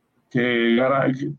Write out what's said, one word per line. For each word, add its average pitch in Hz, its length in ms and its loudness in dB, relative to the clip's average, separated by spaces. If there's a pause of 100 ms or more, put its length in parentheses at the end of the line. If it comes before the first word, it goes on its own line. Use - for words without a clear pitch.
(300)
que 120 440 0
gara-, 131 380 2
que, 143 260 -6